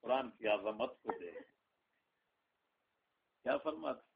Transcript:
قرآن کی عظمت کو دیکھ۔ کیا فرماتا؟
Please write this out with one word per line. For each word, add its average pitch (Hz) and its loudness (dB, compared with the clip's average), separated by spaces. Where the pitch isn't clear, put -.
قرآن 123 2
کی 110 -2
عظمت 107 2
کو 110 -2
دیکھ۔ 82 -8
کیا 131 2
فرماتا؟ 151 -2